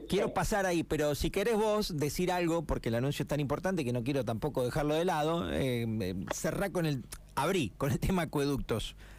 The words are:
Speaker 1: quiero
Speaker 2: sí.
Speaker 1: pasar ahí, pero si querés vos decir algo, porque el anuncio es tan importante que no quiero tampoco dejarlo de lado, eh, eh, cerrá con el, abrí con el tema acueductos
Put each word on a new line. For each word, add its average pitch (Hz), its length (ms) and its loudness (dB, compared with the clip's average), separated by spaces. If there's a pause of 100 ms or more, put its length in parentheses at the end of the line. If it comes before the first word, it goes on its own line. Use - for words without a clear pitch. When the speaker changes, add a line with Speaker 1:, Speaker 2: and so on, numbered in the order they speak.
Speaker 1:
quiero 202 200 2
Speaker 2:
sí. - 80 -4
Speaker 1:
pasar 190 320 0
ahí, 175 160 2
pero 147 320 0
si - 160 -2
querés 214 240 2
vos 208 420 2
decir 165 340 0
algo, 170 320 2
porque 123 260 -2
el 113 60 2
anuncio 139 280 0
es - 40 -4
tan 147 120 -2
importante 160 440 0
que 120 80 0
no 123 120 0
quiero 135 200 0
tampoco 117 400 0
dejarlo 147 300 0
de 160 100 2
lado, 165 480 2
eh, 120 360 0 (140)
eh, 92 140 -2 (160)
cerrá 180 380 -2
con 165 160 0
el, 139 180 0 (320)
abrí 151 420 0
con 123 140 0
el - 80 0
tema 185 240 2
acueductos 139 720 -2 (240)